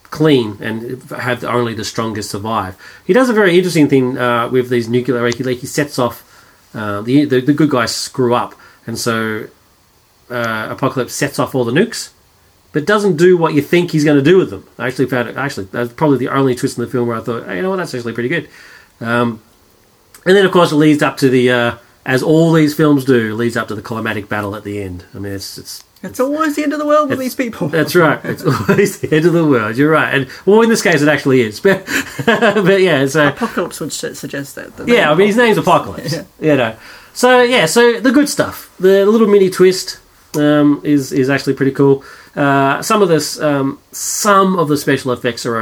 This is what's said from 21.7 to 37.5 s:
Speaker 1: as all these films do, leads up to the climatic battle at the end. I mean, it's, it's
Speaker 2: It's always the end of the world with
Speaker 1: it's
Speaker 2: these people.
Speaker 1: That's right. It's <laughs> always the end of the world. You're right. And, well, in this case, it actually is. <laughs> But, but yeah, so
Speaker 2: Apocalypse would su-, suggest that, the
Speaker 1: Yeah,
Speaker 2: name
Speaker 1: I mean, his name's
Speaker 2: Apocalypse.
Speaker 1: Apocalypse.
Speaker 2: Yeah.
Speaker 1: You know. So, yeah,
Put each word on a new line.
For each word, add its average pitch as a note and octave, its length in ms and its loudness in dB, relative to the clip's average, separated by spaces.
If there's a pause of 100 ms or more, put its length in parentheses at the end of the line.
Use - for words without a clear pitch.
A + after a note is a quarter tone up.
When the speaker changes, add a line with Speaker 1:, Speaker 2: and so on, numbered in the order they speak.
Speaker 1:
as C3 180 0
all E3 300 4
these D#3 220 2
films D3 300 2
do, A#2 300 2
leads A#2 220 -2
up A2+ 120 -4
to G#2+ 80 -8
the G#2 60 -10
climatic A2 460 -6
battle G#2 280 -6
at G2+ 80 -14
the G2+ 180 -8
end. F2+ 220 -12 (100)
I - 40 -14
mean, G2 160 -10
it's, - 240 -12
it's - 260 -18 (180)
Speaker 2:
It's - 160 -10
always D4 380 -2
the D4 60 -2
end C#4+ 100 -2
of D4 60 -4
the D4 80 -4
world D4 240 2
with C4 100 -4
Speaker 1:
it's B3+ 140 -6
Speaker 2:
these - 0 -
people. A3+ 340 -6
Speaker 1:
That's D3 260 0
right. D#3 300 2
It's - 180 -8
<laughs> B2 280 0
always G3 300 0
the B2+ 140 -2
end D#3 120 4
of E3 80 4
the E3+ 100 2
world. A2+ 320 0
You're D3 140 2
right. C3 240 2
And, C3+ 140 -2 (180)
well, G#3+ 160 6
in A3+ 80 2
this A3 100 2
case, D#3+ 220 2
it D3 60 4
actually C3+ 340 2
is. G#2+ 180 -6
<laughs> - 40 0
But, F#3+ 200 2 (420)
but G3+ 540 2
yeah, D#3 260 2
so D3 220 2
Speaker 2:
Apocalypse F3+ 520 -6
would D#3+ 120 -8
su-, C#3+ 220 -8
suggest - 400 -12
that, - 220 -16
the - 100 -14
Speaker 1:
Yeah, A#3 200 4
Speaker 2:
name - 20 2
Speaker 1:
I D3+ 80 2
mean, G3 100 4
his G#3 100 0
name's A3+ 220 4
Speaker 2:
Apocalypse. D3 560 0
Speaker 1:
Apocalypse. - 160 -10 (100)
Speaker 2:
Yeah. - 120 2
Speaker 1:
You B2+ 40 4
know. A2+ 200 -2 (360)
So, B3 300 4
yeah, A#3+ 240 2